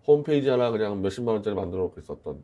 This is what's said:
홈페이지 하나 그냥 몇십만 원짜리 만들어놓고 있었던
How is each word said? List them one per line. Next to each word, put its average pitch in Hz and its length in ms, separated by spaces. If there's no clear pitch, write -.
홈페이지 147 440
하나 123 200
그냥 104 320
몇십만 113 320
원짜리 104 220
만들어놓고 92 460
있었던 73 420